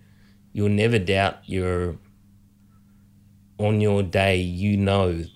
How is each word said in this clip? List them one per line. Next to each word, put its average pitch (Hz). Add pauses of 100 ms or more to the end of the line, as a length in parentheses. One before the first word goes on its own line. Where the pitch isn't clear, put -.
(520)
You'll 104
never 107
doubt 95
your, 90 (1600)
on 104
your 101
day, 95
you 90
know, 98 (120)